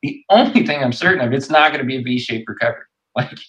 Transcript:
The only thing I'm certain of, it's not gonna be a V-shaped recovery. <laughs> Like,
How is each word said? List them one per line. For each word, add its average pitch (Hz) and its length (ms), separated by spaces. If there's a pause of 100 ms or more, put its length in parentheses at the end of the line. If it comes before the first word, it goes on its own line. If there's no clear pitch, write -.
The - 260
only 220 340
thing 147 200
I'm 123 100
certain 175 320
of, 120 80
it's 135 160
not 151 220
gonna 131 140
be 131 120
a 123 60
V-shaped 120 440
recovery. 117 360
<laughs> - 320
Like, 139 340